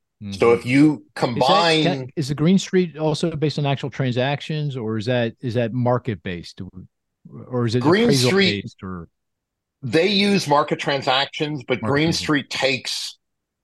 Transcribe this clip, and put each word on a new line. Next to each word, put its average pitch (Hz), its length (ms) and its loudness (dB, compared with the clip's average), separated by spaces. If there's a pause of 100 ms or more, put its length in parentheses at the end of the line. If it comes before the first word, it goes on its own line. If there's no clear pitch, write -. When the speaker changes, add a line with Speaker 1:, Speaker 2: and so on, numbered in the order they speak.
(320)
Speaker 1:
So 98 160 2
Speaker 2:
Mm-hmm. 117 120 6
Speaker 1:
if - 60 -12
you 143 260 6
Speaker 2:
Is 135 60 -6
that, - 220 -16
Speaker 1:
combine 151 960 2
Speaker 2:
is 139 120 -4
the 147 60 -4
Green 170 240 4
Street 175 380 0
also 156 360 -2
based 151 260 -2
on 147 80 -2
actual 139 240 -2
transactions, 139 840 -4
or 110 200 -6
is 107 100 -4
that, 123 340 2
is 120 140 -6
that 117 180 0
market 120 500 0
based, 87 380 -8 (920)
or 123 160 0
is 107 80 0
it 127 60 2
Speaker 1:
Green 180 240 4
Speaker 2:
appraisal 127 260 4
Speaker 1:
Street, 190 320 2
Speaker 2:
based, - 200 -18
or? 92 260 -12 (720)
Speaker 1:
they 156 260 2
use 202 400 2
market 147 300 2
transactions, 139 880 -2
but 120 160 -2
Speaker 2:
Market 110 100 -2
Speaker 1:
Green 147 140 2
Speaker 2:
transactions. 165 120 0
Speaker 1:
Street 151 320 -2
takes - 680 -4 (460)